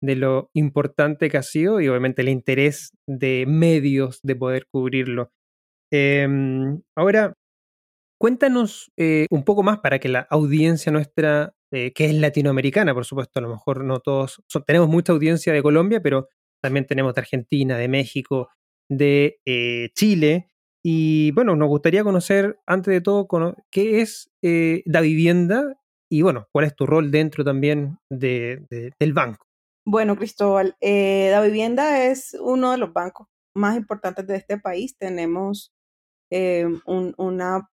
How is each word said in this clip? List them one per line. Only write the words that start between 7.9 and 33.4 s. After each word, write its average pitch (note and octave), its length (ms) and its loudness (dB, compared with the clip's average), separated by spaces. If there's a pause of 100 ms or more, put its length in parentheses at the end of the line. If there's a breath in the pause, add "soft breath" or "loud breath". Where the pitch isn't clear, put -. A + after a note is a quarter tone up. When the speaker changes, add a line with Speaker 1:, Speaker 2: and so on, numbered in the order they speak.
Speaker 1:
cuéntanos, B3 800 0
eh, D#3 320 2
un C#3+ 140 -2
poco G3+ 180 2
más G#3 160 2
para C3+ 220 -2
que C#3 80 -4
la B2+ 200 -2
audiencia D#3 640 2
nuestra, D3+ 640 0 (180)
eh, B2+ 200 -6
que D#3 140 0
es D3+ 80 2
latinoamericana, C#3+ 800 2
por B2 120 -4
supuesto, C3+ 340 -8
a B2 40 -2
lo A#2 60 -8
mejor B2+ 360 -6
no C3 160 -4
todos, C3+ 480 -4
so-, C#3+ 140 -4
tenemos D#3+ 260 4
mucha E3+ 240 2
audiencia D#3+ 400 2
de D3 100 2
Colombia, E3+ 400 2
pero C3+ 260 0 (340)
también C3+ 240 -2
tenemos C3+ 280 -2
de C3+ 60 -4
Argentina, C3 580 -2
de A#2+ 100 -2
México, C3 640 -4 (400)
de, C#3+ 560 2
eh, A#2+ 480 -4
Chile. F3 560 2 (340)
Y, D#3 480 2
bueno, G3+ 240 2
nos D3+ 120 2
gustaría E3 360 2
conocer, G3 600 0
antes F#3+ 260 0
de F#3 80 2
todo, G3 260 0
cono-, E3+ 300 -2 (140)
qué G#3+ 300 0
es, - 300 -6 (120)
eh, E3 420 0
Davivienda E3+ 960 2 (300)
y, D#3 120 2
bueno, C3+ 300 0
cuál D3+ 140 2
es C#3+ 100 -6
tu C3+ 100 -2
rol D3+ 240 2
dentro D3+ 340 0
también C#3+ 540 -2 (120)
de, B2+ 600 -4
de, A#2+ 300 -12
del D3+ 120 2
banco. B2+ 340 -4 (400)
Speaker 2:
Bueno, G#3+ 300 2
Cristóbal, G3 640 0
eh, G3 500 2
Davivienda A3+ 760 2
es C4 340 -4
uno B3+ 320 0
de B3+ 60 -2
los F3 140 -4
bancos F3+ 360 -8 (260)